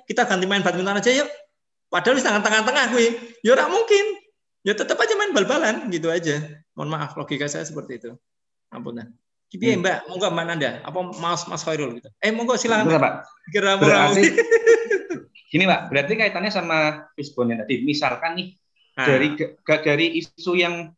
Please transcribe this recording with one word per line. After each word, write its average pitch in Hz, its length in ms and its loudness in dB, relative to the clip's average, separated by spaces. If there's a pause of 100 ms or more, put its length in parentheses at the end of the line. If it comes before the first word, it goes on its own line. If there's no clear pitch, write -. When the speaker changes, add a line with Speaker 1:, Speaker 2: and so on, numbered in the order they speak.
Speaker 1:
kita 233 240 -2
ganti 185 180 0
main 196 160 0
badminton 180 320 0
aja 202 180 0
yuk. 285 180 0 (580)
Padahal 180 260 2
wis 269 120 0
tangan 208 160 2
tengah-tengah 220 480 2
kuwi. 233 180 4 (340)
Ya 226 120 4
ora 302 140 4
mungkin. 415 540 2 (400)
Ya 196 100 0
tetap 269 240 -2
aja 427 180 2
main 403 200 -2
bal-balan 247 560 0
gitu 165 180 -4
aja. 165 320 -2 (320)
Mohon 147 180 -10
maaf, 151 260 -6
logika 147 320 -6
saya 160 160 -8
seperti 147 360 -12
itu. 117 120 -16 (580)
Ampunan. 120 420 -14 (340)
Ki - 100 -20
piye, 214 200 2
Speaker 2:
Hmm. 175 60 -2
Speaker 1:
Mbak? 180 160 0 (100)
Monggo 185 220 -4
Mbak 165 160 -4
Nanda. 156 260 -4 (100)
Apa 165 180 -8 (140)
Mas, 165 320 -4
Mas 170 160 -10
Khairul 147 320 -4
gitu? 120 140 -18 (100)
Eh, 214 140 -2
monggo 233 240 -2
silakan. 220 320 2
Speaker 2:
Bentar, 160 140 4
Pak. 123 120 2 (360)
Speaker 1:
Kira 196 260 2
Speaker 2:
Berarti 196 480 6
Speaker 1:
<laughs> 453 1300 2
Speaker 2:
gini, 165 140 4
Pak. - 260 2
Berarti 139 240 0
kaitannya 196 340 -2
sama 170 300 -2 (340)
Fishbone 123 380 -4
yang 113 100 -4
tadi. 127 200 -4
Misalkan 147 540 -2
nih, 185 120 -8 (460)
Speaker 1:
Ah. 131 100 -4
Speaker 2:
dari 135 300 2
ke-, 151 240 -8
ke-, 151 240 0
dari 156 340 0
isu 165 380 -6
yang 175 200 0 (240)